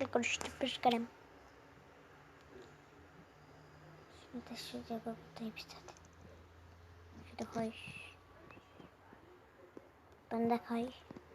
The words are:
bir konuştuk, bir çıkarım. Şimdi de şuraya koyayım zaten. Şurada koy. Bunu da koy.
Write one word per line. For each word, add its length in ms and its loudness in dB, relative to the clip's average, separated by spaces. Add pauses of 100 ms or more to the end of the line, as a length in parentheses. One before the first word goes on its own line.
bir 60 6
konuştuk, 540 6
bir 80 8
çıkarım. 400 8 (3000)
Şimdi 300 -6
de 60 -2
şuraya 480 0
koyayım 520 0
zaten. 380 -8 (1400)
Şurada 220 -2
koy. 200 4 (2500)
Bunu 180 8
da 140 8
koy. 260 4 (440)